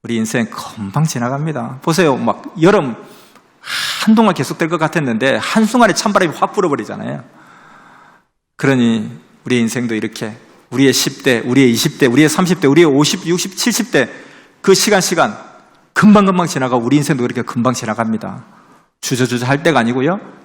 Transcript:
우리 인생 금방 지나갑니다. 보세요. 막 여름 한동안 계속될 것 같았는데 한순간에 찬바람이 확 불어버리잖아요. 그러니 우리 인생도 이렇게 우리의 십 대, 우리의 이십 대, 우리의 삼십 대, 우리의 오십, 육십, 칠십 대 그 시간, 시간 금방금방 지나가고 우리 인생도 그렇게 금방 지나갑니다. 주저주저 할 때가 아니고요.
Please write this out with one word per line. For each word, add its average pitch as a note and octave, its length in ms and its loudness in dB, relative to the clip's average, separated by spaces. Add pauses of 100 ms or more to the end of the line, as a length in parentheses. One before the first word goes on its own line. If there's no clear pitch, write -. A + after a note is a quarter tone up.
우리 A#2+ 120 -6
인생 A2+ 340 -4
금방 G#2+ 540 -6
지나갑니다. C3 760 -6
보세요. D#3+ 340 2
막 A#2 280 -4 (180)
여름 D#3+ 340 2 (1080)
한동안 G#3+ 300 4
계속될 D#3+ 360 -4
것 E3+ 80 -2
같았는데 C3+ 600 0
한순간에 A3 560 2
찬바람이 F#3 420 0
확 - 180 -4
불어버리잖아요. B2 720 -4 (1300)
그러니 A#2 560 0 (320)
우리 B2 160 0
인생도 A#2 360 -2
이렇게 G#2+ 420 -8 (320)
우리의 B2+ 240 4
십 - 300 -4
대, B2 160 2
우리의 B2 320 4
이십 A#2 280 -2
대, D3 60 4
우리의 C3+ 240 4
삼십 E3+ 320 0
대, D3 60 2
우리의 D3 180 6
오십, D3 400 2
육십, F#3 320 -4
칠십 G#3+ 340 -2
대 - 380 -2 (320)
그 G3 120 4
시간, G3+ 280 2
시간 D3 360 0 (560)
금방금방 G3 540 4
지나가고 B2+ 360 -2
우리 B2 140 2
인생도 C#3+ 260 0
그렇게 A#2+ 180 -4
금방 A#2+ 320 -2
지나갑니다. A2 680 -6 (580)
주저주저 B2 440 -2
할 C#3 180 0
때가 D#3+ 160 2
아니고요. B2+ 400 -2 (240)